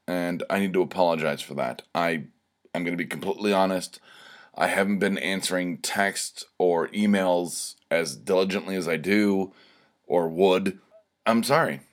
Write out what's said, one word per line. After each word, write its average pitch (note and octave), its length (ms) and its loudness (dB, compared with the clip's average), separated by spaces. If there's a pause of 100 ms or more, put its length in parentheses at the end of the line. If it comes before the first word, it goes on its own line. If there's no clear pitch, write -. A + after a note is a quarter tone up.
and F2 400 -4
I F#2+ 120 0
need G2 140 0
to F2+ 100 2
apologize D#2+ 580 0
for C#2 140 -12
that. B1+ 260 -4 (140)
I E2+ 300 0 (500)
am F2 80 -4
gonna F2 120 -4
be E2+ 100 -4
completely F#2+ 460 -2
honest. F#2+ 480 0 (540)
I E2+ 140 2
haven't G2 320 0
been G2 180 0
answering F2+ 600 -2
texts - 680 -4 (140)
or F2 320 2
emails F#2 880 0 (140)
as D#2+ 280 0
diligently F#2+ 580 0
as F2 100 -4
I E2 120 -2
do G2 560 0 (520)
or E2+ 220 2
would. F#2 500 2 (480)
I'm A#2 160 4
sorry. A#2 380 2 (140)